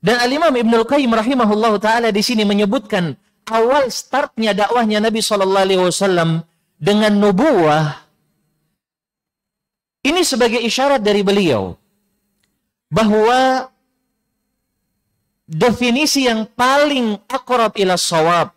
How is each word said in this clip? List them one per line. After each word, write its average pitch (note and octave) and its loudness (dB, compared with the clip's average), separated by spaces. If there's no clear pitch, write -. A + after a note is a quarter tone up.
Dan A3+ 0
Al-Imam C#4+ 0
Ibnul A#3 2
Qayyim B3+ 0
rahimahullah A3 0
taala A3+ 0
di G3+ -2
sini G#3+ -2
menyebutkan G3+ -2
awal A#3+ 0
startnya A3+ -4
dakwahnya G#3+ 0
Nabi A3 -2
sallallahu G3 0
alaihi F#3 2
wasallam E3+ 0
dengan G#3 2
nubuwah. F#3 2
Ini E4 0
sebagai A#3 0
isyarat C4 0
dari G3+ 0
beliau D3+ 0
bahwa A#3 2
definisi B3 0
yang A3 -2
paling B3+ -2
akrab A#3 -2
ila F#3 0
shawab E3+ 0